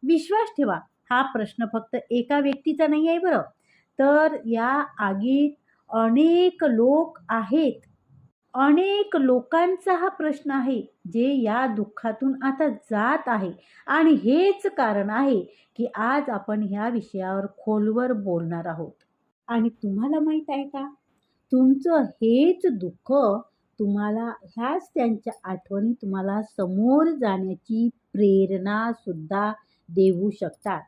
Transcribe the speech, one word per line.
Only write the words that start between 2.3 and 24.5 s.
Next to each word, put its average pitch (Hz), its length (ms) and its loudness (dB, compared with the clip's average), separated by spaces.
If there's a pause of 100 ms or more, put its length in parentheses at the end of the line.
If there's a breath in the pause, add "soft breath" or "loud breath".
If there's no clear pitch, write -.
व्यक्तीचा 277 460 -2
नाही 302 220 2
आहे 330 100 0
बरं, 339 220 0 (580)
तर 294 460 4
या 233 400 0 (140)
आगीत 240 520 0 (380)
अनेक 320 760 2
लोक 262 540 2 (100)
आहेत, 226 520 0 (720)
अनेक 370 640 2
लोकांचा 330 800 2
हा 349 120 0
प्रश्न 302 420 -4
आहे, 262 320 -2 (300)
जे 254 300 2
या 226 240 0
दुःखातून 233 760 -4
आता 269 260 0
जात 226 580 -2
आहे 196 260 -2 (340 soft breath)
आणि 320 240 4
हेच 311 560 2
कारण 208 440 0
आहे 247 300 0 (360 soft breath)
की 233 180 -4
आज 254 360 -2
आपण 208 400 -4
ह्या 208 180 -4
विषयावर 196 580 -6
खोलवर 214 680 -2
बोलणार 170 540 -4
आहोत. 160 380 -10 (440)
आणि 233 200 0
तुम्हाला 226 520 -2
माहीत 311 300 -2
आहे 277 180 -6
का, 277 200 -10 (640)
तुमचं 269 500 4
हेच 269 680 2
दुःख 214 680 0 (380)
तुम्हाला, 208 540 -2 (100)
ह्याच 254 520 -6